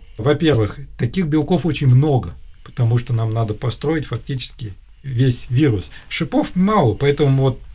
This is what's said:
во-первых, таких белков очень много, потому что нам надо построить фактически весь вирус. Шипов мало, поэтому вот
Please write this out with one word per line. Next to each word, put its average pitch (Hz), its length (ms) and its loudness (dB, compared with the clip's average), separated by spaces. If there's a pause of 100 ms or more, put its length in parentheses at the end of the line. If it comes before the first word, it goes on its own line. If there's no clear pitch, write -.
(180)
во-первых, 135 600 2 (200)
таких 160 280 -2
белков 151 400 0
очень 151 220 0
много, 127 460 4 (300)
потому 120 340 0
что 120 140 -6
нам 113 200 -2
надо 110 220 -2
построить 139 520 -4
фактически 120 680 -8 (300)
весь 131 480 0
вирус. 120 400 2 (180)
Шипов - 480 -2
мало, 180 380 4
поэтому 135 480 2
вот 131 180 0 (140)